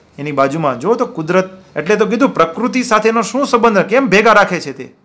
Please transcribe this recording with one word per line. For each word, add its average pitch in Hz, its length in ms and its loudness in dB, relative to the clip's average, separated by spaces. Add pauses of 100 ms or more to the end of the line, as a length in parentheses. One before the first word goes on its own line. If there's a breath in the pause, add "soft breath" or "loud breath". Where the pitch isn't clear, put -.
(200)
એની 147 120 -8
બાજુમાં, 135 480 0
જો 196 160 0
તો 262 100 -2
કુદરત, 175 720 -4
એટલે 160 180 0
તો 202 100 0
કીધું 233 240 0
પ્રકૃતિ 220 540 -2
સાથેનો 220 380 0
શું 254 260 -4
સંબંધ, 226 320 2
કેમ 226 280 0
ભેગા 214 260 4
રાખે 180 260 2
છે 139 120 -8
તે. 127 120 -14 (220)